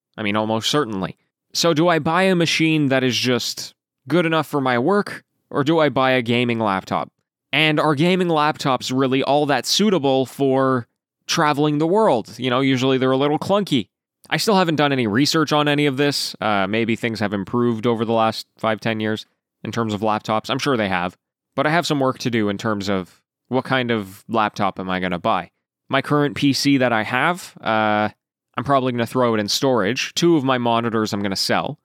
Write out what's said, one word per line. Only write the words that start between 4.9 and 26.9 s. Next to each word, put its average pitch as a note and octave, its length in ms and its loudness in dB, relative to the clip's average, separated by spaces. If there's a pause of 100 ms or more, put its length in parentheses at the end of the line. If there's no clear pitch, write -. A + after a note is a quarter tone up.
or C#3+ 120 0
do D#3+ 140 2
I D3+ 120 4
buy C3 240 2
a B2+ 100 2
gaming A#2+ 340 0
laptop? F#2+ 540 -2 (420)
And D#3 260 2
are D3+ 140 2
gaming F3 360 2
laptops D3+ 640 0
really C3 300 0
all D3 240 2
that C#3 220 -2
suitable C#3 580 2
for C3 600 0 (400)
traveling D3+ 500 2
the D3+ 80 2
world? F3 540 2
You B2+ 100 -2
know, B2 120 2
usually C3+ 360 2
they're C3 140 2
a C3 60 2
little D3 200 2
clunky. E3 520 0 (420)
I D#3+ 60 0
still F#3+ 180 2
haven't E3+ 220 2
done C#3+ 140 2
any C3 140 0
research C#3+ 480 2
on D3 140 2
any D3 180 2
of C3+ 120 0
this. C#3+ 440 -2
Uh, G2+ 240 0
maybe A2 300 0
things A2+ 240 -6
have G#2 140 -2
improved A2+ 520 -2
over A#2 180 0
the A2+ 100 -2
last A2+ 340 0 (100)
five, A2 220 -4
ten A2+ 200 -4
years G#2+ 280 -4 (360)
in A2+ 80 -8
terms A2 220 -2
of G2 80 -4
laptops. G#2+ 480 -2
I'm C3 80 -2
sure C3+ 180 0
they G#2+ 140 0
have. F2+ 260 -2 (400)
But C3+ 120 0
I - 20 0
have D#3+ 160 0
some D3+ 140 -2
work C3 180 0
to B2+ 140 -4
do A2 180 0
in G2+ 80 -4
terms G2+ 320 -4
of F#2+ 320 -4 (260)
what B2+ 180 -2
kind B2+ 260 -2
of G2 360 -4
laptop G#2 520 -2
am F#2 100 -8
I F#2 100 -2
gonna F2+ 200 -4
buy. F#2 320 -2 (380)
My C3+ 120 0
current C#3+ 340 0
P C#3+ 160 2
C C#3 280 2
that B2+ 120 2